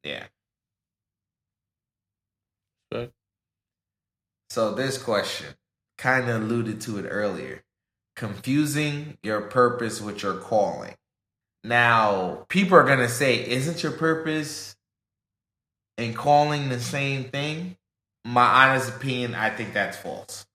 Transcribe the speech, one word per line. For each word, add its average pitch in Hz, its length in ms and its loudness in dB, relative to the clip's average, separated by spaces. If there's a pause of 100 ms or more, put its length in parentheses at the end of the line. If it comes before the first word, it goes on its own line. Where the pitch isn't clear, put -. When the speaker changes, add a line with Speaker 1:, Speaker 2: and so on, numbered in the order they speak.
Speaker 1:
Yeah. 71 240 -10 (2750)
Speaker 2:
Right. 120 180 -8 (1400)
Speaker 1:
So 107 240 -2
this 131 280 -4
question, 95 540 -4 (420)
kinda 123 400 0
alluded 110 440 -4
to 107 180 -8
it 87 100 -8
earlier. 90 540 -6 (520)
Confusing 147 1080 -2
your 107 180 -2
purpose 123 580 2
with 104 240 -8
your 95 140 -2
calling. 98 580 -2 (680)
Now, 110 840 4
people 185 300 6
are 135 80 10
gonna 127 240 2
say, 127 400 0
"Isn't 139 340 -2
your 151 80 -2
purpose 160 880 -4 (1200)
and 113 180 -6
calling 147 540 2
the 123 100 -2
same 135 520 -4
thing?" 156 460 -6 (460)
My 123 460 6
honest 127 260 0
opinion, 123 400 -4
I 110 140 0
think 107 240 -8
that's 98 240 -2
false. - 580 -12